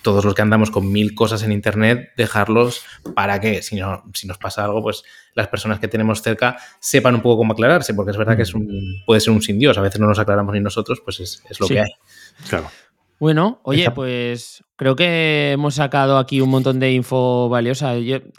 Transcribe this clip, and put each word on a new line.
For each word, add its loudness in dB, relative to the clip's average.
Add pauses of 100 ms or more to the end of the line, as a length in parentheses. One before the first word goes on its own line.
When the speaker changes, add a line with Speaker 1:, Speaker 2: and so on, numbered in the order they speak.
Speaker 1:
todos 2
los 2
que 0
andamos 4
con -2
mil 0
cosas 0
en -2
internet, 0
dejarlos 0 (300)
para 0
que, -2
si -10
no, -6 (120)
si -10
nos -10
pasa -6
algo, -2
pues -6 (320)
las -2
personas -4
que -6
tenemos -2
cerca -2 (220)
sepan 2
un 2
poco 4
cómo 2
aclararse, 2
porque -4
es -4
verdad 2
que 2
es -2
un, -2
Speaker 2:
Mm. -8
Speaker 1:
puede 6
ser 2
un 4
sin -2
Dios, 4
a 0
veces 0
no 4
nos 4
aclaramos 0
ni 0
nosotros, -4
pues -10
es, -14
es -18
lo 0
Speaker 3:
Sí. 0
Speaker 1:
que 2
hay. -2 (580)
Speaker 2:
Claro. -4 (480)
Speaker 3:
Bueno, 0
oye, 0
Speaker 2:
Esta 2
Speaker 3:
pues -6 (120)
creo 2
que 2
hemos -2
sacado 2
aquí 0
un 2
montón 0
de 2
info 0
valiosa. -2
Yo, -4 (220)